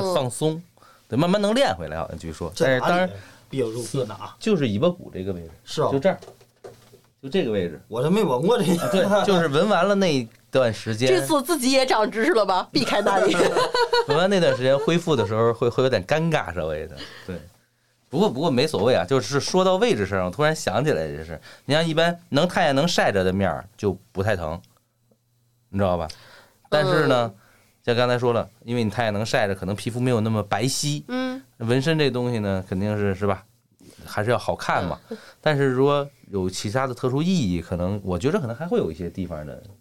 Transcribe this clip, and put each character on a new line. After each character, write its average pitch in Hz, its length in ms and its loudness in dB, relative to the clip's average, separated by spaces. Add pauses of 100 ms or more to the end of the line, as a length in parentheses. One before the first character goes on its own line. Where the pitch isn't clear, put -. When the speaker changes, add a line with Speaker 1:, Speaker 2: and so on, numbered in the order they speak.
(160)
Speaker 1:
放 131 140 0
松， 156 240 -2
Speaker 2:
嗯。 170 100 -10 (460)
Speaker 1:
得 110 80 -2
慢 170 120 4
慢 202 120 2
能 202 120 0
练 247 220 2
回 80 140 -8
来， 78 80 -6
好 80 100 -4
像 82 100 -12
据 80 140 -10
说。 82 240 -8
Speaker 3:
在 147 140 2
哪 131 60 4
里 127 40 0
Speaker 1:
但 143 100 0
是 - 0 -
当 175 100 2
然 185 100 0 (400)
Speaker 3:
憋 131 160 -4
不 110 80 -6
住 120 100 -8
屁 127 220 -6
哪？ 107 340 -12
Speaker 1:
就 214 160 0
是 143 100 0
尾 104 140 0
巴 170 100 2
骨 - 240 -8
这 92 120 -8
个 95 80 -4
位 85 80 -8
置。 82 100 -16 (140)
Speaker 3:
是 - 160 -6
啊。 120 100 0
Speaker 1:
就 135 80 0
这 160 80 0
儿， 180 100 2 (1040)
就 135 60 -14
这 175 160 0
个 120 80 -2
位 95 160 0
置。 73 220 -10
Speaker 3:
我 113 120 -4
这 151 80 0
没 196 140 2
纹 127 240 0
过 240 100 4
这 202 80 0 (120)
个。 - 320 0
Speaker 1:
啊， 202 160 2
对， - 0 -
就 196 120 2
是 165 120 2
纹 156 180 2
完 185 180 2
了 202 80 2
那 160 320 2 (240)
段 123 240 2
时 110 220 -6
间。 127 140 2
Speaker 2:
这 370 100 4
次 294 240 0
自 339 160 -2
己 254 140 2
也 262 120 4
长 226 240 2
知 220 140 -2
识 311 80 4
了 220 140 4
吧？ 190 260 0
避 - 140 0
开 - 160 0
那 196 180 2
里。 - 160 4 (360)
Speaker 1:
<laughs> 480 360 2
纹 453 100 2
完 185 120 4
那 196 100 4
段 143 160 4
时 123 80 -4
间 135 160 4
恢 165 180 2
复 165 200 2
的 104 100 0
时 104 60 -4
候 113 200 2
会， 120 140 0
会 123 160 2
有 131 60 2
点 110 160 2
尴 160 260 0
尬， 127 240 -2
稍 78 120 -4
微 78 200 -6
的。 71 80 -18 (320)
对。 90 100 -8 (720)
不 127 100 -2
过， 131 100 4
不 123 100 -4
过 127 120 0
没 131 160 2
所 95 160 0
谓 123 100 4
啊， 90 100 4
就 131 160 2
是 135 200 -2
说 185 260 2
到 185 120 4
位 214 180 2
置 101 100 0
上， 92 220 0
我 - 20 -2
突 139 140 -2
然 156 120 2
想 123 300 2
起 151 60 2
来 80 160 0
这 73 180 -10
事。 80 160 -12 (240)
你 131 80 0
像 160 100 2
一 160 120 -2
般 170 200 2 (140)
能 151 180 2
太 180 180 0
阳 139 100 2
能 147 120 2
晒 175 240 2
着 95 120 2
的 92 100 2
面 95 160 0
儿 71 260 -6
就 101 220 -2 (140)
不 95 100 -4
太 104 140 0
疼， 82 260 -8 (1080)
你 98 100 -6
知 101 40 2
道 90 140 2
吧？ 82 100 -4 (640)
但 151 160 2
是 160 220 2
呢， 120 260 0
Speaker 2:
嗯。 - 60 -20 (440)
Speaker 1:
像 120 120 0
刚 123 120 2
才 123 120 0
说 123 120 2
了， 104 160 0 (160)
因 117 120 -6
为 120 80 0
你 107 60 0
太 117 160 -2
阳 107 80 0
能 104 120 -2
晒 113 220 0
着， 98 80 -2
可 95 100 -8
能 101 100 -2
皮 113 140 -8
肤 117 100 -6
没 127 120 0
有 113 100 2
那 110 80 0
么 107 140 0
白 101 180 -4
皙。 147 460 -2
Speaker 2:
嗯。 254 340 -6 (160)
Speaker 1:
纹 120 240 0
身 156 160 0
这 143 140 2
东 123 200 -2
西 117 60 -2
呢， 98 320 -2
肯 92 100 -2
定 104 160 0
是， 101 200 0
是 101 100 -4
吧？ 98 180 -2 (600)
还 - 180 -4
是 110 60 0
要 120 80 2
好 - 180 -4
看 127 300 -2
嘛。 80 140 -6 (100)
Speaker 2:
嗯。 220 80 -12 (240)
Speaker 1:
但 156 160 2
是 139 80 2
如 131 180 2
果 143 240 2 (220)
有 92 180 -2
其 95 220 -6
他 127 160 -2
的 - 80 -8
特 - 160 -4
殊 135 100 -2
意 160 80 0
义， 110 340 0
可 87 160 -6
能， 92 260 -2
我 92 160 -2
觉 127 120 0
着 208 80 -2
可 147 60 -4
能 113 100 -8
还 160 120 -10
会 233 100 -2
有 82 140 -2
一 - 20 -12
些 85 160 -10
地 90 160 -6
方 80 180 -10
的 67 160 -14 (220)